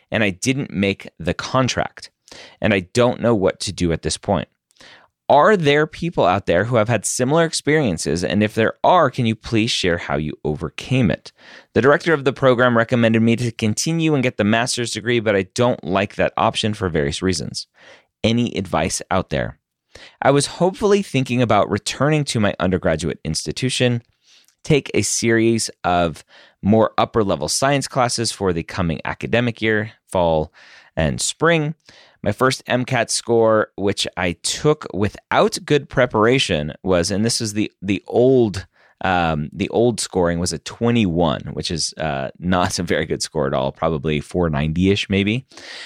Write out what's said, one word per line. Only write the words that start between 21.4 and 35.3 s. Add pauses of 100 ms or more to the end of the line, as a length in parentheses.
about
returning
to
my
undergraduate
institution, (640)
take
a
series (140)
of (380)
more
upper
level
science
classes
for
the
coming
academic
year, (160)
fall (440)
and
spring. (460)
My
first
M
cat
score,
which (120)
I
took
without